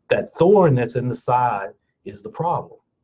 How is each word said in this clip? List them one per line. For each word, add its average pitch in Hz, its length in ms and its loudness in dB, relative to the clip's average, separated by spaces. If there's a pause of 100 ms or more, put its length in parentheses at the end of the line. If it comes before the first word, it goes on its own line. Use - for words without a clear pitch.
that 107 280 -2
thorn 175 400 4
that's 120 180 -2
in 123 140 -4
the 120 60 -4
side 120 560 -2 (340)
is - 180 -18
the - 80 -14
problem. 160 480 -6 (260)